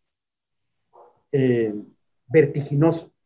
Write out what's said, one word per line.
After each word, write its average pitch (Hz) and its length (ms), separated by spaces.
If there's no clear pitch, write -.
eh, 120 420
vertiginoso, 147 840